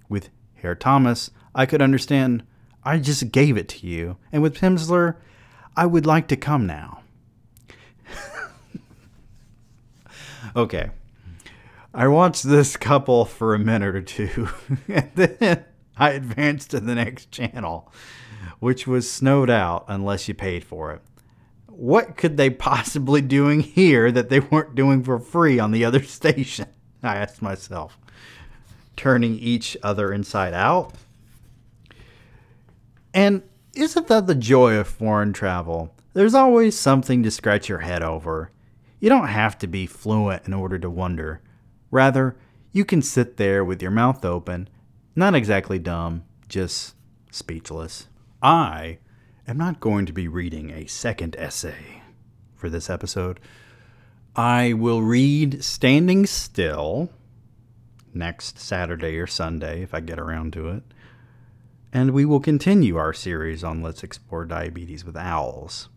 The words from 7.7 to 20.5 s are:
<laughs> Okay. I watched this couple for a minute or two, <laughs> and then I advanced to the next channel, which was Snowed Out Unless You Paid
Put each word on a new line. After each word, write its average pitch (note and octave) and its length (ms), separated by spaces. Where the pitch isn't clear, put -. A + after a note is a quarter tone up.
<laughs> - 140
Okay. F#2 340
I A#2+ 140
watched E3 360
this C#3 320
couple C3 500
for A2 280
a G#2 60
minute G#2 360
or F#2+ 60
two, G#2+ 480
<laughs> C3+ 180
and E3 280
then F3+ 500
I - 160
advanced C#3 600
to C3+ 100
the A#2+ 140
next - 360
channel, A2 600
which B2+ 260
was B2+ 240
Snowed C3+ 400
Out F2+ 380
Unless G2 400
You G#2 60
Paid F2 320